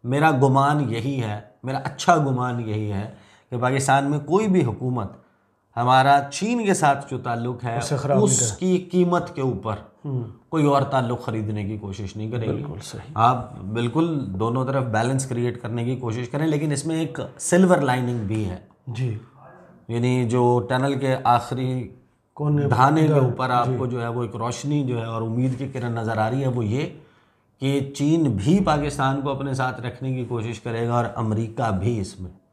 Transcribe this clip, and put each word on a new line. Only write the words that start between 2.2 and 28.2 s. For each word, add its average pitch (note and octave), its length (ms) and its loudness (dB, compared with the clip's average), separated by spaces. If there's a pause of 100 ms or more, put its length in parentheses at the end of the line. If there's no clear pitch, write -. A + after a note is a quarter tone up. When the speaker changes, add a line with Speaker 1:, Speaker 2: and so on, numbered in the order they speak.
Speaker 1:
यही G#2+ 280 -4
है G#2 300 -6 (320)
कि B2+ 60 -6
पाकिस्तान C3+ 480 2
में C#3+ 160 0
कोई F#3+ 280 2
भी F#3 140 4
हुकूमत A#2+ 560 -4 (580)
हमारा C3 440 6
चीन G#3+ 440 -4
के G3 100 2
साथ C#3+ 360 0
जो B2+ 80 -6
ताल्लुक़ A#2+ 480 -6
है, A#2 120 -2
Speaker 2:
उससे A#2+ 180 -2
ख़राब C#3 200 2
नहीं G#3 120 6
Speaker 1:
उसकी F3+ 500 2
कीमत F3 580 2
के C#3 60 -4
ऊपर A2 500 -4 (120)
Speaker 2:
हम्म। B2 280 -6 (180)
Speaker 1:
कोई D#3+ 140 2
और C#3 180 4
ताल्लुक़ B2 380 0
ख़रीदने G#2+ 440 -4
की G#2+ 140 -6
कोशिश G2 380 -8
नहीं G#2+ 140 -6
करेगी। A2+ 220 -2
Speaker 2:
बिल्कुल D3 260 -6
सही। - 380 -14
Speaker 1:
आप A2+ 480 2
बिल्कुल A#2+ 520 0
दोनों A2+ 500 -2
तरफ C3+ 180 0
बैलेंस A#2+ 440 0
क्रिएट A#2+ 280 -2
करने A#2 280 -6
की B2+ 120 -2
कोशिश A#2+ 320 -6
करें, D3+ 180 -2
लेकिन D3+ 260 0
इसमें D#3+ 300 -2
एक - 360 -6
सिल्वर F3 440 6
लाइनिंग B2 380 0
भी G#2+ 240 -2
है। F#2 240 -8 (200)
Speaker 2:
जी। A#2 320 -4 (720)
Speaker 1:
यानी B2 340 0
जो A#2+ 360 4 (100)
टनल C3+ 240 0
के C3+ 280 -2
आखिरी B2 680 0 (440)
Speaker 2:
कोने D3 320 2
Speaker 1:
धाने C#3+ 360 6
के D3+ 120 6
Speaker 2:
जी। C#3+ 60 6
Speaker 1:
ऊपर B2+ 300 0
आपको B2+ 360 0
जो A#2+ 140 -4
है, A#2 100 -4
वो A#2+ 140 -2
एक A2 120 -8
रोशनी C3+ 480 -2
जो B2 140 -2
है A2+ 80 -4
और A2+ 160 -4
उम्मीद B2 320 0
की C#3 140 -6
किरण A#2 300 -4
नज़र A2 200 -2
आ A2 100 2
रही C3 120 -2
है, C3+ 80 0
वो B2 140 -2
ये C3 380 -2 (600)
कि C#3 200 0
चीन D3 480 2